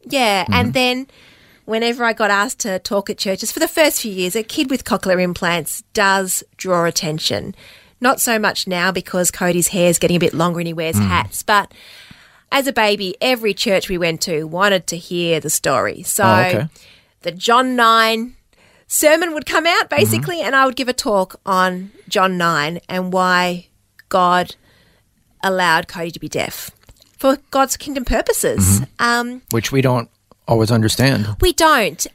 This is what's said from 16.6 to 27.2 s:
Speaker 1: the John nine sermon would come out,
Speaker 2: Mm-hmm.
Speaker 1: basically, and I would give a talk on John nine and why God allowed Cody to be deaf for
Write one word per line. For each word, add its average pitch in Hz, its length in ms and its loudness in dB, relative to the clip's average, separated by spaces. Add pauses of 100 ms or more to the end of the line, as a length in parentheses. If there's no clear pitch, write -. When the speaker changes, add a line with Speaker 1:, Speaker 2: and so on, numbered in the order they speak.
Speaker 1:
the 175 100 -6
John 240 420 2
nine 226 600 2 (520)
sermon 330 480 2
would 302 120 -6
come 320 200 0
out, 381 220 2
Speaker 2:
Mm-hmm. 294 80 -2
Speaker 1:
basically, 339 460 0
and 269 120 -2
I 269 120 6
would 262 100 -2
give 254 120 -4
a 254 40 -2
talk 202 540 -2
on 185 440 0 (180)
John 190 300 2
nine 170 500 0
and 185 260 -4
why 180 520 0 (440)
God 180 440 2 (880)
allowed 180 460 0
Cody 170 220 -10
to - 100 -14
be 151 80 -10
deaf - 420 -6 (480)
for 269 200 2 (120)